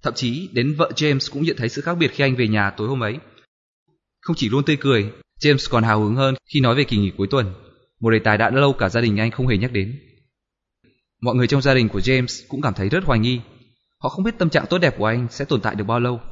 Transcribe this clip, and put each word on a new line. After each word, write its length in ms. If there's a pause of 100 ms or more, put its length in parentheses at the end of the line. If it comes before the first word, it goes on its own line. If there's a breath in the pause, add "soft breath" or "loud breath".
Thậm 140
chí, 360
đến 260
vợ 180
James 360
cũng 100
nhận 140
thấy 120
sự 140
khác 120
biệt 180
khi 120
anh 120
về 120
nhà 220
tối 180
hôm 140
ấy. 160 (1000)
Không 160
chỉ 120
luôn 160
tươi 160
cười, 320 (280)
James 300
còn 140
hào 160
hứng 160
hơn 180 (200)
khi 60
nói 140
về 100
kỳ 120
nghỉ 200
cuối 140
tuần, 240 (460)
một 100
đề 80
tài 200
đã 120
lâu 280
cả 100
gia 120
đình 200
anh 100
không 160
hề 100
nhắc 160
đến. 280 (1200)
Mọi 120
người 120
trong 160
gia 120
đình 140
của 100
James 500
cũng 140
cảm 120
thấy 140
rất 160
hoài 140
nghi. 220 (580)
Họ 100
không 160
biết 140
tâm 120
trạng 200
tốt 80
đẹp 200
của 80
anh 240
sẽ 140
tồn 160
tại 140
được 100
bao 160
lâu 200 (120)